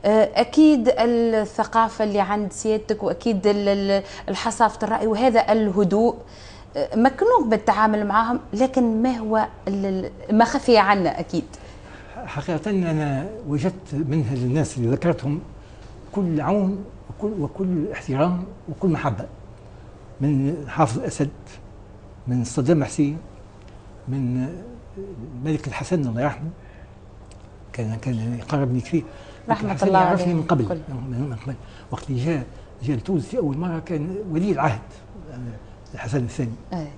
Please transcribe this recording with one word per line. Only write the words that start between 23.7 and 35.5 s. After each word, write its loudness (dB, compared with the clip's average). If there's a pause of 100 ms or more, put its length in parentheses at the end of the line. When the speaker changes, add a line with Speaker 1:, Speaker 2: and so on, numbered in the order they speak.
Speaker 2:
من -2 (500)
الملك -6
الحسن -2
الله -2
يرحمه، -2 (1200)
كان، -4
كان -2
يقربني 0
كثير. 0 (460)
Speaker 1:
رحمة 0
Speaker 2:
الحسن 2
Speaker 1:
الله 6
Speaker 2:
يعرفني 4
Speaker 1:
عليه. 2
Speaker 2:
من 2
قبل، 2
Speaker 1:
كل. -4 (120)
Speaker 2:
من، -4
من -6
قبل. -8 (380)
وقت -8
اللي -2
جاء، 0 (400)
جاء 0
لتونس -2
لأول 0
مرة -2
كان -4 (160)
ولي 2
العهد، 2 (540)
آه، -12 (560)